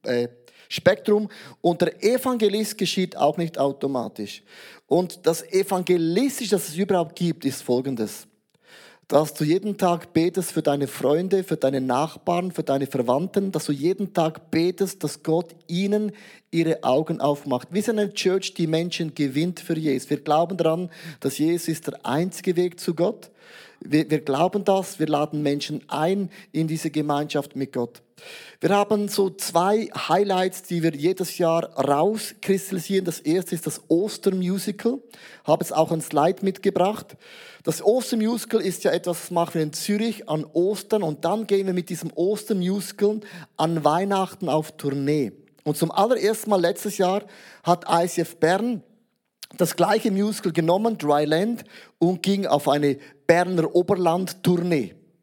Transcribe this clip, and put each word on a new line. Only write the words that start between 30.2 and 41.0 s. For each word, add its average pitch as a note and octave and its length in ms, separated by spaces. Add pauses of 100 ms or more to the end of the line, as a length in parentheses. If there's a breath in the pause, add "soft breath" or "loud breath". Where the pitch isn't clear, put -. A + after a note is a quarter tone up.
die E3+ 220
wir D#3+ 100
jedes F3+ 440
Jahr E3 260 (100)
rauskristallisieren. F#3+ 1300
Das F3 140
erste F3 380
ist - 100
das D3+ 220
Ostermusical. G3 1120 (440 loud breath)
Habe D#3 200
jetzt C#3 100
auch D#3 160
ein E3 100
Slide D3+ 420
mitgebracht. G3 720 (480 loud breath)
Das - 180
Ostermusical A3+ 800
ist F3+ 240
ja F3 80
etwas, E3+ 300
das - 100
machen E3+ 220
wir E3 80
in D3+ 100
Zürich G#3+ 560
an D#3 240
Ostern G3+ 500